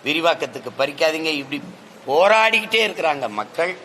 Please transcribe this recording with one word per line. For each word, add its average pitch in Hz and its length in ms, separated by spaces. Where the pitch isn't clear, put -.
விரிவாக்கத்துக்கு 147 720
பறிக்காதீங்க, 156 540
இப்படி 139 180
போராடிக்கிட்டே 220 800
இருக்கிறாங்க 156 420
மக்கள் 107 440